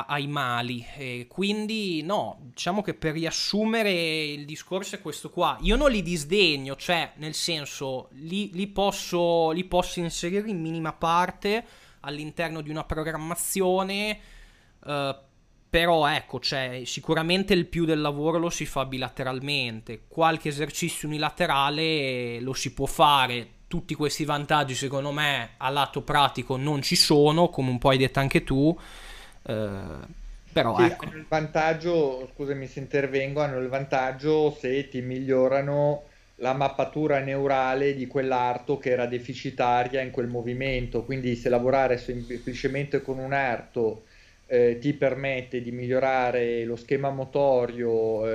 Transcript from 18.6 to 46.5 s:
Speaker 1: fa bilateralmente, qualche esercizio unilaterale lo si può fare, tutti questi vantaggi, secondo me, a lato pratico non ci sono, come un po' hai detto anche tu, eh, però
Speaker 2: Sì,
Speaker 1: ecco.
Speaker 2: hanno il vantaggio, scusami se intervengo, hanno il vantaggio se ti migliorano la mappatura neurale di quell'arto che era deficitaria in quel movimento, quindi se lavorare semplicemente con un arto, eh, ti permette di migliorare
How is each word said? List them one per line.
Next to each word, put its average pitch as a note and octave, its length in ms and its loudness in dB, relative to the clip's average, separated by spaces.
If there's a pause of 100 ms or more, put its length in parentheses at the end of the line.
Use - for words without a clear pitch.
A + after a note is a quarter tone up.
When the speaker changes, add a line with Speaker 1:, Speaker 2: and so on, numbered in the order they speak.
Speaker 1:
fa C3+ 200 -4
bilateralmente, B2+ 1200 -6
qualche D#3+ 400 2
esercizio D3+ 580 -4
unilaterale D3 1300 0
lo B2+ 140 -4
si - 180 -4
può C3+ 140 -2
fare, C3 720 4 (120)
tutti E3 240 -4
questi D3 300 -2
vantaggi, C#3+ 500 0
secondo C#3 380 -4
me, C#3+ 460 0
a C3+ 120 -2
lato C#3 320 0
pratico C3+ 540 2
non C#3 260 -2
ci - 140 0
sono, D#3 540 8
come C3 200 -2
un B2+ 80 0
po' C#3 120 4
hai C3+ 80 6
detto C3 200 2
anche C#3 240 2
tu, D3 340 4 (680)
eh, G#2+ 340 -4 (760)
però A#2 240 2
Speaker 2:
Sì, - 100 6
Speaker 1:
ecco. - 200 -2
Speaker 2:
hanno D#3 100 -12
il D#3 120 -14
vantaggio, D#3 1080 2
scusami C#3 320 -6
se C3+ 140 -12
intervengo, C3+ 600 0
hanno C#3 180 0
il B2+ 100 -2
vantaggio C#3 880 0
se C3+ 300 -2
ti B2+ 120 -6
migliorano C3+ 1040 2 (340)
la B2 180 0
mappatura C#3 680 0
neurale C3+ 720 2
di B2+ 140 -6
quell'arto B2+ 720 0
che C3 120 -2
era B2 160 2
deficitaria B2 920 0
in B2+ 100 -4
quel A#2+ 160 -2
movimento, A#2+ 800 -4
quindi B2 320 -2
se A#2 120 -4
lavorare B2+ 480 4
semplicemente B2+ 1080 -4
con C3 160 -6
un C3 140 -6
arto, A#2+ 720 -2 (440)
eh, A#2+ 340 4
ti C#3+ 140 0
permette C3 680 -2
di A#2+ 80 -8
migliorare B2 920 0